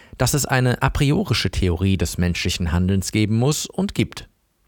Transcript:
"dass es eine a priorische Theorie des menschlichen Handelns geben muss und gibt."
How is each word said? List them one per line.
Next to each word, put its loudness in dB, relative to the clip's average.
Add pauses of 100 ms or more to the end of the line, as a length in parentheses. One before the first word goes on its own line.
(160)
"dass 0
es 0
eine 2
a 2
priorische 0
Theorie 2
des -4
menschlichen -2
Handelns 0
geben 2
muss 0
und -4
gibt." -4 (400)